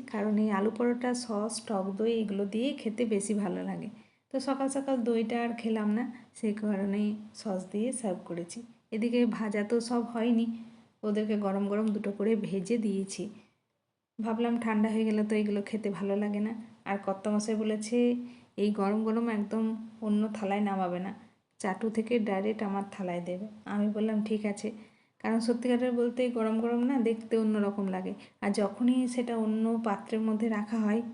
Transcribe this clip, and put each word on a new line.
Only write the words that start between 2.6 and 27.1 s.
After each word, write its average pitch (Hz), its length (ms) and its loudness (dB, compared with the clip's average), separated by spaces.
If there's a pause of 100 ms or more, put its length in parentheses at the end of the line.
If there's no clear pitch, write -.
খেতে 233 320 -2
বেশি 208 280 0
ভালো 185 300 0
লাগে। 185 260 -6 (420)
তো 269 80 0
সকাল 269 300 0
সকাল 269 280 0
দইটা 233 460 0
আর 233 140 -2
খেলাম 220 340 0
না, 240 200 0 (240)
সেই 208 180 -2
কারণেই 208 640 0 (200)
সস 185 360 -4
দিয়ে 220 220 0
সার্ভ 185 320 -2
করেছি। 170 380 -8 (280)
এদিকে 233 340 2
ভাজা 208 380 0
তো 233 160 2
সব 240 220 -2
হয়নি, 226 600 0 (400)
ওদেরকে 214 340 0
গরম 202 300 0
গরম 208 200 0
দুটো 202 240 0
করে 208 240 2
ভেজে 196 420 0
দিয়েছি। 190 520 -2 (920)
ভাবলাম 233 380 0
ঠান্ডা 220 300 4
হয়ে 220 160 2
গেলে 214 180 2
তো 214 120 0
এগুলো 208 260 2
খেতে 208 280 -4
ভালো 196 260 0
লাগে 208 240 0
না। 214 140 -2 (320)
আর 196 120 -2
কর্তামশাই 208 580 0
বলেছে, 220 600 2 (420)
"এই 208 140 2
গরম 208 320 2
গরম 226 260 2
একদম 220 600 -2 (120)
অন্য 208 320 2
থালায় 208 280 0
নামাবে 185 380 0
না, 196 140 -6 (460)
চাটু 196 300 -2
থেকে 220 300 0
ডাইরেক্ট 214 440 0
আমার 196 280 0
থালায় 175 300 -4
দেবে।" 180 260 -6 (180)
আমি 208 240 0
বললাম, 214 340 0
"ঠিক 214 220 -2
আছে।" 208 260 -4 (480)
কারণ 220 200 0
সত্যিকারের 240 520 2
বলতে 240 380 2
গরম 220 320 0
গরম 240 220 2
না 262 160 4
দেখতে 226 380 2